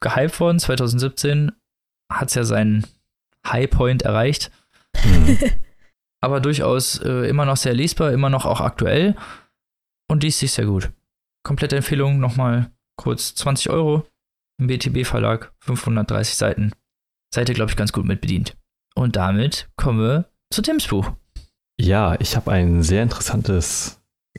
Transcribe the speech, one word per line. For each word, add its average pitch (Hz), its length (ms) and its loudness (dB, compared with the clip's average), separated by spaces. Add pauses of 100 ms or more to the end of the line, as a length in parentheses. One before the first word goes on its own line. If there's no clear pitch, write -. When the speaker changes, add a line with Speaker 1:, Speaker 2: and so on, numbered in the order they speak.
Speaker 1:
gehypt 151 400 -2
worden, 170 180 2
zweitausendsiebzehn 131 960 0 (580)
hat's - 240 -4
ja 123 100 0
seinen 107 420 2 (600)
Highpoint 127 560 0
erreicht. 113 480 -2 (540)
Speaker 2:
Mhm. - 340 8 (420)
Speaker 1:
<laughs> - 400 -20
Aber 135 200 0
durchaus, 131 580 0
äh, 127 300 -2
immer 143 180 0
noch 135 100 0
sehr 127 180 0
lesbar, 151 380 0
immer 135 180 2
noch 135 160 -2
auch - 140 0
aktuell 165 560 0 (920)
und 151 140 0
liest 151 160 -2
sich 135 140 -2
sehr 110 140 -2
gut. 95 240 -2 (520)
Komplette 143 340 -2
Empfehlung 139 440 0
nochmal 120 500 0 (260)
kurz, - 380 -6
zwanzig - 360 -2
Euro 156 360 0 (540)
im 127 80 0
B 127 100 -2
T 127 120 -4
B 127 140 -2
Verlag, 110 540 -2
fünfhundertdreißig 110 800 -2
Seiten. 104 360 -2 (640)
Seid 120 140 0
ihr, 123 60 0
glaub 110 160 -2
ich, - 60 -2
ganz 104 160 -2
gut - 120 -4
mit 95 160 -2
bedient. - 360 -4 (380)
Und 123 220 0
damit 101 600 -2
kommen 117 240 0
wir 131 240 0 (260)
zu 214 120 -4
Tims 311 240 -2
Buch. 101 240 -2 (720)
Speaker 2:
Ja, 92 380 2
ich - 160 -2
hab - 140 -2
ein 87 340 4
sehr 92 220 2
interessantes - 960 -2 (380)